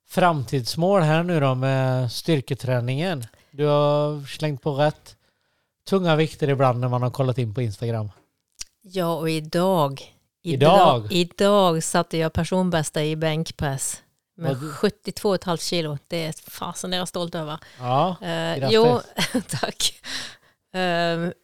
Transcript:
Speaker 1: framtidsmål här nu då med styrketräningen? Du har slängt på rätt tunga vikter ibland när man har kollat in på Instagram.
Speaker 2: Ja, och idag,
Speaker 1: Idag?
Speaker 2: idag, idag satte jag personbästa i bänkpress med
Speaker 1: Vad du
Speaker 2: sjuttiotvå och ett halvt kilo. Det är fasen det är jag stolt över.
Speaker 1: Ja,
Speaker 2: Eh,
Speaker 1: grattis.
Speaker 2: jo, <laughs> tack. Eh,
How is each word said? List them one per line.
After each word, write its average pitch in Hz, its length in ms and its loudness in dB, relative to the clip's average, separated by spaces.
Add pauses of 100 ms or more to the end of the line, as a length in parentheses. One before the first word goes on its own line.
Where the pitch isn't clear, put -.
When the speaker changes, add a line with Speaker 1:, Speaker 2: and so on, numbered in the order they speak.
Speaker 1:
framtidsmål 170 920 2
här 156 220 4
nu 175 160 0
då 135 160 2
med 131 560 0
styrketräningen? 131 1120 -2 (260)
Du 147 140 -2
har 147 600 2
slängt 147 360 -6
på 151 120 -2
rätt 147 420 -2 (760)
tunga 180 260 2
vikter 151 340 0
ibland 131 300 2
när 127 80 -2
man 123 160 0
har 123 80 0
kollat 127 260 0
in 117 160 -2
på 113 80 -6
Instagram. 110 500 -4 (680)
Speaker 2:
Ja, 180 340 -4
och 160 140 -2
idag, 160 840 0 (300)
Speaker 1:
Idag? 160 640 6
Speaker 2:
idag, 107 80 -6
idag 180 680 2
satte 175 340 0
jag 160 160 0
personbästa 170 720 0
i 156 120 -2
bänkpress 156 840 -4 (360)
med 165 160 -2
Speaker 1:
Vad 123 80 -6
du 151 120 -10
Speaker 2:
sjuttiotvå - 560 -4
och 190 60 2
ett - 80 -4
halvt 170 180 -4
kilo. 156 360 -4 (100)
Det 170 180 -6
är - 260 -12
fasen - 400 -10
det 180 60 -2
är - 20 -2
jag 180 80 -6
stolt 175 280 -6
över. 156 220 -8 (220)
Speaker 1:
Ja, 139 420 0
Speaker 2:
Eh, 165 360 -4
Speaker 1:
grattis. 170 180 0
Speaker 2:
jo, 233 240 6 (420)
<laughs> - 80 -
tack. - 500 -4 (760)
Eh, 170 580 -2 (120)